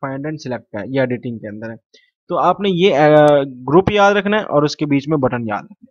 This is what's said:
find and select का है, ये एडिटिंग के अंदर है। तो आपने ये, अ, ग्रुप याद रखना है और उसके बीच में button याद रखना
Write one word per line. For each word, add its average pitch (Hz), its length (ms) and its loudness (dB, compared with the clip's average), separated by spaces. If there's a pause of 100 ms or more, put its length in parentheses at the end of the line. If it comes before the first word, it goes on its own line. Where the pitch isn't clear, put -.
find 135 180 -10
and 156 120 -8
select 123 280 -10
का - 160 -12
है, 117 160 -8
ये 135 60 2
एडिटिंग 123 380 -4
के 110 80 -14
अंदर 107 220 -14
है। 113 80 -16 (520)
तो 175 60 -4
आपने 180 340 0
ये, 185 240 2
अ, 147 540 6
ग्रुप 139 440 0
याद 202 260 4
रखना 202 200 0
है - 80 -4
और 147 200 0
उसके 147 200 -4
बीच 139 240 -2
में 156 100 0
button 120 300 -2
याद 101 140 -6
रखना - 280 -20